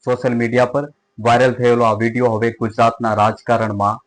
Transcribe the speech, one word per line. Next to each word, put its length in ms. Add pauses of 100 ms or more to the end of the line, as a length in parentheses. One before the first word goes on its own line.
સોશિયલ 300
મીડિયા 300
પર 200 (360)
વાયરલ 320
થયેલો 320
આ 100
વીડિયો 420
હવે 140
ગુજરાતના 640
રાજકારણમાં 920